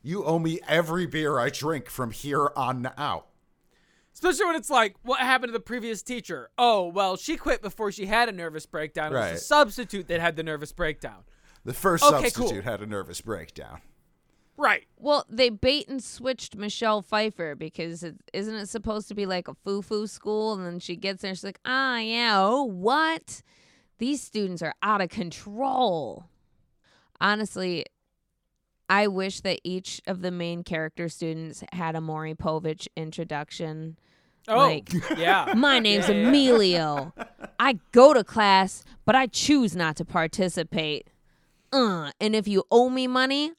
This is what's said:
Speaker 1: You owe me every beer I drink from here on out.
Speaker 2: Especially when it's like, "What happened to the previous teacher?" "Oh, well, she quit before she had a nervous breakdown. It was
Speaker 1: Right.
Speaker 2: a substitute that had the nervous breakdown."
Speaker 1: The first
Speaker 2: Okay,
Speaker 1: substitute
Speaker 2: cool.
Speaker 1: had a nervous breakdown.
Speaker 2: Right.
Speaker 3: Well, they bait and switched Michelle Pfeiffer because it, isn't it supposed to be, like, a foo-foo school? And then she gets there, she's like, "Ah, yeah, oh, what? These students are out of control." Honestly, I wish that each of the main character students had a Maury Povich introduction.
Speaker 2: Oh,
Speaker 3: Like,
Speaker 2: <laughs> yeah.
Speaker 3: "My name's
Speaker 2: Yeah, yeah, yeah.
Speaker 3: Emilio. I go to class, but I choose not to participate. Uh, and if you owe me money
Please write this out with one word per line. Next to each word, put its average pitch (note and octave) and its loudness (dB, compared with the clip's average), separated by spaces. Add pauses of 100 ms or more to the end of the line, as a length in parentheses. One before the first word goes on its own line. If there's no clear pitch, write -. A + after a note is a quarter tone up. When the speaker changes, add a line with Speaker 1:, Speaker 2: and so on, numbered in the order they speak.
Speaker 1:
You F3 -8
owe E3 2
me E3 -2
every E3 0
beer D3+ -2
I B2 0
drink C#3+ -6
from A#2+ -6
here C#3+ -2
on B2+ -4
out. B2 -6 (840)
Speaker 2:
Especially F4 0
when E4 0
it's - -8
like, A3 2
"What B3+ -2
happened B3+ 0
to A3+ -8
the - -2
previous A3+ -8
teacher?" D3 -10
"Oh, A3 4
well, F#3+ 0
she D#4 -6
quit C4+ -2
before G#3 -6
she G3+ -10
had A3+ 2
a G#3+ -8
nervous E3 -10
breakdown. D#3 -6
It C3 0
was A2+ 2
Speaker 1:
Right. E2+ -4
Speaker 2:
a E2+ -6
substitute G#3 0
that E3+ -2
had E3+ 0
the D#3+ -8
nervous D3+ -8
breakdown." C3+ -8 (400)
Speaker 1:
The B2 -8
first F3 2
Speaker 2:
Okay, D3+ 6
Speaker 1:
substitute A2+ -4
Speaker 2:
cool. A#2 -6
Speaker 1:
had G2 -8
a G#2+ -12
nervous G2 -8
breakdown. D#2 -12 (760)
Speaker 2:
Right. A#3+ 0 (120)
Speaker 3:
Well, D4 0
they A#3+ 2
bait B3+ 0
and C4+ -8
switched - -8
Michelle G#3 -2
Pfeiffer G#3 -4
because E3 -10
it, D#3+ -12 (180)
isn't G#3+ -6
it G3+ -10
supposed G#3+ -6
to G3+ -12
be, G3+ -4
like, F3+ -4
a C#3+ -14 (100)
foo-foo G3+ -4
school? G#3+ -4
And F#3+ -8
then F3 -10
she F3 -10
gets F#3+ -8
there, F#3+ -8
she's - -14
like, G3 -12
"Ah, B3+ 0
yeah, A3+ 0
oh, A#3+ 4
what? C4+ -2 (560)
These C4 -2
students F#3 -6
are D#3 -6
out G#3 2
of F3 0
control." G3+ -4 (960)
Honestly, F#3 -2 (1040)
I G3+ 4
wish F#3+ -4
that F#3 -2
each F#3 -8
of F#3 -6
the F3+ -2
main E3+ -6
character D#3+ -6
students D#3+ -8
had E3 -6
a D#3+ -4
Maury D#3 -6
Povich D#3 -4 (100)
introduction. D#3+ -8 (480)
Speaker 2:
Oh, A3 2
Speaker 3:
Like, G#3 4 (100)
Speaker 2:
<laughs> - -4
yeah. F3 2
Speaker 3:
"My C4 6
name's G#3 4
Speaker 2:
Yeah, G#3 4
yeah, G3+ 2
yeah. A#3 4
Speaker 3:
Emilio. F3+ 4 (460)
I A#3+ 2 (100)
go C4+ 12
to A3+ 6
class, G3 4 (200)
but A3 4
I C4 4
choose A#3+ 2
not D#3+ -2
to E3+ -6
participate. D#3+ -2 (640)
Uh, F#3 2
and G#3+ 2
if G3+ 0
you G3 2
owe A#3+ 8
me B3+ 0
money C4+ 0